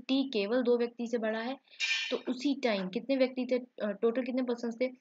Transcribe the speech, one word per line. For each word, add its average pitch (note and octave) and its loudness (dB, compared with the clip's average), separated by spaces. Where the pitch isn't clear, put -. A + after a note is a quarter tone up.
टी C4+ 4
केवल A3 2
दो A#3+ 4
व्यक्ति A#3 -2
से A#3 -2
बड़ा A3 -2
है, C4 -6
तो G4+ 0
उसी C4 0
टाइम G3+ 2
कितने A#3+ 0
व्यक्ति B3+ 2
थे, B3+ 4
अ, G#3+ -6
टोटल A#3 0
कितने C4 -2
पर्सन्स A#3 -4
थे, B3+ 2